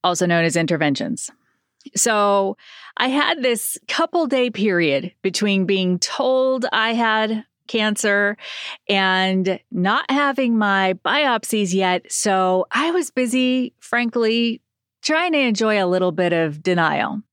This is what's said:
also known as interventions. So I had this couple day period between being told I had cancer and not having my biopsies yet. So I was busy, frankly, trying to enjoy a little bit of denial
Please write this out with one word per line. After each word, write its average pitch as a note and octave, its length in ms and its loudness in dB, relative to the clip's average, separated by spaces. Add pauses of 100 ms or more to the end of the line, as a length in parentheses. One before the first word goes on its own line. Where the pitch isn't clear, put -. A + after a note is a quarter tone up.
also F3+ 240 0
known E3+ 180 2
as E3 120 0
interventions. D#3+ 720 -2 (640)
So G3+ 600 2 (400)
I B3+ 120 0
had C#4+ 340 0
this A#3+ 360 -2 (100)
couple E4 380 0
day B3 240 0
period F3 640 0 (100)
between F#3+ 420 0
being F#3 340 2
told C4 760 0
I A3+ 200 0
had A3 520 0 (220)
cancer G#3 720 0 (520)
and F#3+ 720 0 (100)
not G3 400 0
having C4+ 480 0
my G3 360 2 (100)
biopsies A3 680 0
yet. F3+ 400 0
So F#3 600 0
I D#4 180 0
was E4+ 200 -2
busy, B3+ 680 0
frankly, A#3 840 -2 (420)
trying D#4+ 300 0
to D4+ 60 2
enjoy G#3+ 440 2
a F3+ 40 0
little F3+ 260 0
bit F3 200 0
of D#3+ 300 -2
denial E3+ 600 0 (100)